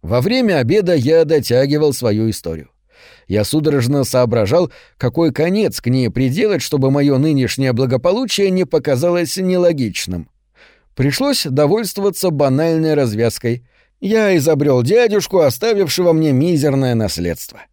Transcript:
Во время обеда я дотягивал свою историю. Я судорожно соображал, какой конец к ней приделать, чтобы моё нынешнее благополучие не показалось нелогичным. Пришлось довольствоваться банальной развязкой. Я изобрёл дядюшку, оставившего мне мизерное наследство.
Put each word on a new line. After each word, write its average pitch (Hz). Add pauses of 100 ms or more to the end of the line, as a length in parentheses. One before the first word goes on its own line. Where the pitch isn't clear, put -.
Во 110
время 208
обеда 175
я 160
дотягивал 147
свою 110
историю. 80 (580)
Я 101
судорожно 143
соображал, 123 (240)
какой 156
конец 180
к -
ней 127
приделать, 147
чтобы 135
моё 143
нынешнее 135
благополучие 175
не 185
показалось 160
нелогичным. 160 (680)
Пришлось 147
довольствоваться 180
банальной 156
развязкой. 120 (340)
Я 208
изобрёл 143
дядюшку, 202
оставившего 175
мне 160
мизерное 135
наследство. 87 (120)